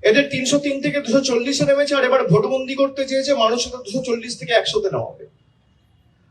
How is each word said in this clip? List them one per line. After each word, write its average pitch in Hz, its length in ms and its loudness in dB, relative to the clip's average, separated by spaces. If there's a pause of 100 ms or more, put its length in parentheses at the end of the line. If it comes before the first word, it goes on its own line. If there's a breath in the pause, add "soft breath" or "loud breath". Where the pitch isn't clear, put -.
এদের 277 260 6
তিনশো 262 300 0
তিন 285 220 -2
থেকে 285 200 -2
দুশো 247 200 2
চল্লিশে 262 440 0
নেমেছে, 285 300 2
আর 269 100 2
এবার 262 240 4
ভোটবন্দি 262 460 2
করতে 269 320 0
চেয়েছে 269 240 0 (120)
মানুষ, 233 180 2
সেটা 247 240 -10
দুশো 208 160 -4
চল্লিশ 240 360 -6
থেকে 165 160 -6
একশোতে 202 420 0
নামাবে। - 300 -8 (1040)